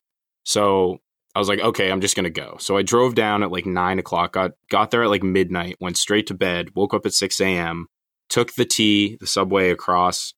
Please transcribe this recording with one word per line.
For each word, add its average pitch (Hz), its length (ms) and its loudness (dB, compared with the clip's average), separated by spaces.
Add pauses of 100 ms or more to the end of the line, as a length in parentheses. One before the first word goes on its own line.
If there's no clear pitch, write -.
(440)
So 98 560 2 (340)
I 110 60 -2
was 98 80 0
like, 101 100 0
"Okay, 101 320 0
I'm 95 120 -2
just - 120 0
gonna 90 160 -2
go." - 300 -12
So 98 160 -2
I 98 60 2
drove 120 340 2
down 107 260 2
at, 95 80 -2
like, 90 160 -4
nine 90 320 0
o'clock, 87 360 -2
got, 92 180 0 (180)
got 104 220 2
there 117 100 2
at, 113 80 2
like, 98 140 0
midnight, 90 560 0
went 87 160 -6
straight 107 320 0
to 101 60 -6
bed, 90 420 -4
woke 101 180 0
up 101 120 -2
at 98 60 0
six - 280 -2
A 98 60 2
M, 85 420 -2 (400)
took 120 280 0
the 123 100 2
T, 104 540 2
the 92 60 -12
subway 95 440 2
across, 90 680 0